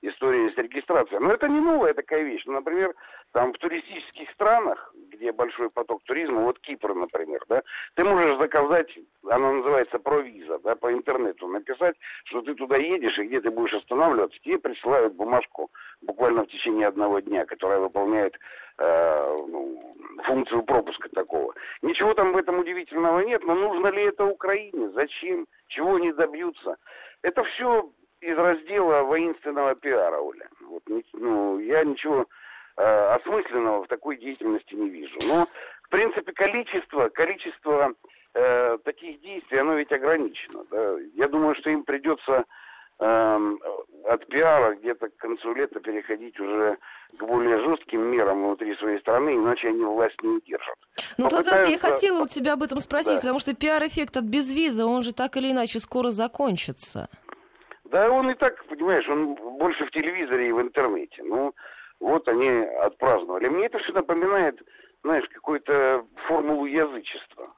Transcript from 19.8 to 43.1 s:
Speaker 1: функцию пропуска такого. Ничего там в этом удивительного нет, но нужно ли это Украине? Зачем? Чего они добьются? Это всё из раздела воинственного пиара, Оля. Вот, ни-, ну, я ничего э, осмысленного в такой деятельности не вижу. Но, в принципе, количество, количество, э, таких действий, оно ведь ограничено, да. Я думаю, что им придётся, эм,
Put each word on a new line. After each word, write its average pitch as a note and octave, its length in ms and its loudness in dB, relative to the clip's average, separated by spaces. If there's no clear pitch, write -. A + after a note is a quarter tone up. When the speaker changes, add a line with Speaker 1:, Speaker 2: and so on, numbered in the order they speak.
Speaker 1:
функцию B2+ 380 0
пропуска A2+ 480 -2
такого. D#2+ 440 -4
Ничего G3+ 320 2
там F#3+ 180 4
в F3+ 40 2
этом F3+ 220 0
удивительного E3+ 640 0
нет, A3+ 240 0
но E3 100 2
нужно F#3+ 340 2
ли G3 140 0
это G3+ 220 2
Украине? F#3+ 680 -2
Зачем? D#3 560 -4
Чего F3+ 280 0
они E3+ 160 0
добьются? D3+ 640 -2
Это F3+ 220 0
всё A#3 460 0
из E3 160 -4
раздела E3+ 640 2
воинственного D3 720 0
пиара, G2 460 0
Оля. A#1+ 280 -8
Вот, E2+ 220 -14
ни-, A2+ 240 -4
ну, G2+ 460 -2
я C#3+ 260 2
ничего C#3 420 0
э, G#2 360 6
осмысленного A#2 680 0
в - 40 -16
такой C3+ 280 -6
деятельности A2+ 580 -4
не G#2 140 -2
вижу. E2+ 300 -12
Но, E3+ 180 4
в - 80 -20
принципе, G#3 420 0
количество, F#3+ 800 0
количество, D3+ 840 0
э, B2 500 4
таких D3+ 360 -10
действий, E3+ 380 -4
оно D#3 160 2
ведь D3 180 -2
ограничено, C#3+ 800 -2
да. G2 260 0
Я C3 140 2
думаю, D3+ 280 2
что - 140 -4
им D3+ 140 0
придётся, C#3 600 0
эм, G#2+ 580 2